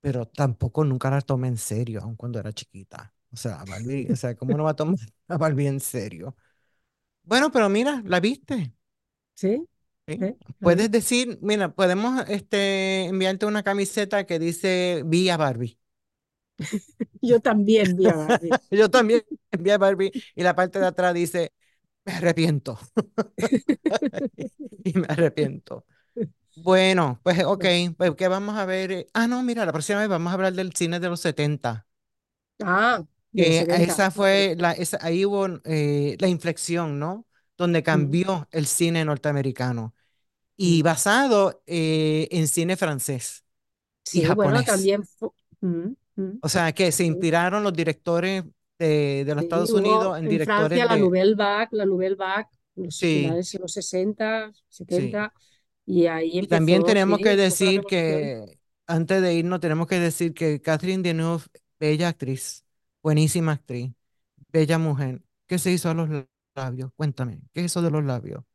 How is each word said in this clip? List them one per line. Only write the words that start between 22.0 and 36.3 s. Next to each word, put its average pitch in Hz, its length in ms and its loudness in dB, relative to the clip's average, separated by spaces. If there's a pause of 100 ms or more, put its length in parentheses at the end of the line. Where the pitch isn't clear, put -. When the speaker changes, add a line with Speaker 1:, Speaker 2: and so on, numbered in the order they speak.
Speaker 1:
"Me 190 100 -10
arrepiento". 165 640 0 (180)
<laughs> - 1900 -4
Y 180 140 -2
me 170 100 -2
arrepiento. 151 800 -2 (680)
Bueno, 180 680 2
pues, 175 220 2
ok, 190 200 -2
Speaker 2:
Bueno. 175 180 2 (140)
Speaker 1:
pues, 175 200 0
¿qué 185 120 0
vamos 202 300 -2
a 196 80 -2
ver? 185 480 -6
Ah, 233 140 2
no, 247 140 -2
mira, 233 240 -2
la 160 60 -2
próxima 175 280 -2
vez 214 80 0
vamos 175 240 -2
a - 20 -2
hablar 190 200 0
del 185 200 -6
cine 170 260 -2
de 180 80 -4
los 175 120 -6
setenta. 147 680 -2 (760)
Speaker 2:
Ah, 196 400 2 (280)
de 180 120 4
los 165 120 4
Speaker 1:
Que - 0 -
Speaker 2:
setenta. 170 540 2
Speaker 1:
esa - 0 -
fue 196 480 2
la, 170 140 2
esa, - 280 -6
ahí 170 240 0
hubo, 202 220 0 (180)
eh, 147 560 0
la 190 80 2
inflexión, 170 720 -2